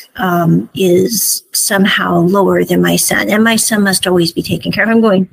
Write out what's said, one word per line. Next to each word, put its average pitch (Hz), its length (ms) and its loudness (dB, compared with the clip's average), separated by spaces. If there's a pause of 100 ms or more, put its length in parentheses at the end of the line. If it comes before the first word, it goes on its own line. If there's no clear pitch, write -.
(160)
um, 175 580 0
is 190 680 0 (100)
somehow 190 680 0
lower 180 460 2
than 180 180 0
my 175 140 0
son, 202 340 -2
and 214 120 2
my 226 140 2
son 214 260 -2
must 190 240 -2
always 180 240 2
be - 120 -4
taken 175 300 -6
care 202 120 -2
of." 220 60 0
I'm 226 100 4
going, 190 320 2